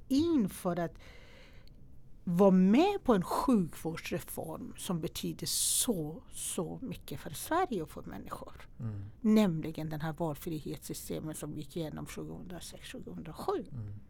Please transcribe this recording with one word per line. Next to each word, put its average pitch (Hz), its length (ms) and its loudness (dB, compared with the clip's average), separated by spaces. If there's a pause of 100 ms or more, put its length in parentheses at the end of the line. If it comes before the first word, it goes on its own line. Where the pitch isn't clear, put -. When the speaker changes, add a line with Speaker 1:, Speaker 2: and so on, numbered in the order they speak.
Speaker 1:
in, 285 420 4
för 175 300 -2
att 165 160 -2 (1300)
vara 190 280 8
med 226 520 8
på 247 120 6
en 180 80 4
sjukvårdsreform - 1500 0
som 170 240 -2
betyder 160 460 -4
så, - 840 2
så 165 500 -4
mycket 175 380 -8
för - 100 -10
Sverige 247 520 0
och 151 80 -6
för - 120 -12
människor. - 520 -10 (260)
Speaker 2:
Mm. 104 260 -6 (160)
Speaker 1:
Nämligen 160 680 4
den 151 120 -4
här 160 120 -2
valfrihetssystemet 156 1200 -4
som 151 160 -8
gick 147 240 -8
igenom 156 300 -6
tjugohundrasex, - 800 -10
tjugohundrasju. 196 840 -6
Speaker 2:
Mm. 107 220 -8 (160)